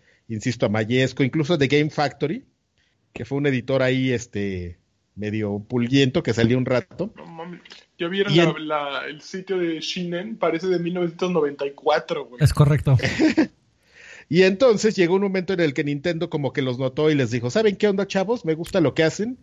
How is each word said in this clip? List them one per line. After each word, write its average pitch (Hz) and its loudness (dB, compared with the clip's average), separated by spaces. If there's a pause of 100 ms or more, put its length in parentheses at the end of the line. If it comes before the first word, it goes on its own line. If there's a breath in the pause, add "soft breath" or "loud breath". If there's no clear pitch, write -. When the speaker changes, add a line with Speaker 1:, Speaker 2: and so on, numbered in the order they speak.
(280 soft breath)
Speaker 1:
insisto, 113 -2
a 110 0
Majesco, 120 0
incluso 156 0
The 135 4
Game 147 2
Factory, 151 -4 (680)
que - -12
fue 139 -6
un 143 -2
editor 131 0
ahí, 131 0
este, 98 -6 (360)
medio 104 -4
pulguiento 131 0
que 120 -2
salió 113 2
un 127 -2
rato. 127 -4
Speaker 2:
No 165 -20
mames. 170 -16 (380 loud breath)
¿Ya 170 -4
vieron 185 0
Speaker 1:
Y 160 6
Speaker 2:
la, 170 8
Speaker 1:
en- 156 -2
Speaker 2:
la, 143 -4
el 147 -12
sitio 185 -6
de 165 -2
Shinen? 180 -6
Parece 165 -2
de 185 0
mil 170 -4
novecientos 175 -2
noventa 147 -2
y 139 -8
cuatro, 151 -2
güey. 123 -2
Speaker 3:
Es 143 4
correcto. 143 4
Speaker 1:
<laughs> - 0 (1200 loud breath)
Y 170 6
entonces 202 4
llegó 175 2
un 196 0
momento 190 -2
en 185 0
el 151 2
que 156 -2
Nintendo 160 -2
como 143 -4
que 147 -2
los 127 -2
notó 135 0
y 151 2
les 123 0
dijo, 120 -2
"¿Saben 214 2
qué 208 2
onda, 196 -2
chavos? 196 -2
Me 160 0
gusta 170 -4
lo 143 4
que 160 2
hacen. 214 -2